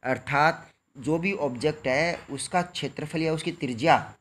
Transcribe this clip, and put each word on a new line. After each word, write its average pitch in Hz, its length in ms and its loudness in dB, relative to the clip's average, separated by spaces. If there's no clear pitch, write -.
अर्थात 143 680 2
जो 143 200 0
भी 185 160 -2
ऑब्जेक्ट 143 540 -2
है 160 320 0
उसका 139 300 -2
क्षेत्रफल 151 600 -6
या 160 120 2
उसकी 160 180 -2
त्रिज्या 127 680 2